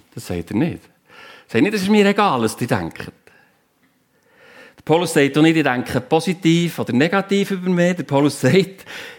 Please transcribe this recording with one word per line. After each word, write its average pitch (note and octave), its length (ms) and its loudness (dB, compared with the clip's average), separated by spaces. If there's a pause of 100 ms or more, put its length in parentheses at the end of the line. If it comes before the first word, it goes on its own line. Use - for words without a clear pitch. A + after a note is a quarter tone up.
(160)
Das - 120 -16
sagt F2 240 -8
er - 40 -8
nicht. A#2 280 -2
Er - 720 -20
sagt A#2 100 4
nicht, G#3 100 0
es G#3 80 -2
ist F#3+ 80 -4
mir G#3 160 4
egal, G3 360 0
was A2 140 -2
die A#2+ 120 -6
denken. F2 440 -6 (1700)
Der - 80 -20
Paulus D#3 280 2
sagt C#3 220 2
auch D3+ 60 4
nicht, D#3+ 160 4
ich D#3 60 2
denke B2 360 -2
positiv E3 760 0
oder A#2 160 -4
negativ F#3+ 580 0
über F#3 180 -4
mich. F3 260 2
Der D#3 80 -8
Paulus C#3 360 0
sagt, F3+ 460 0 (340)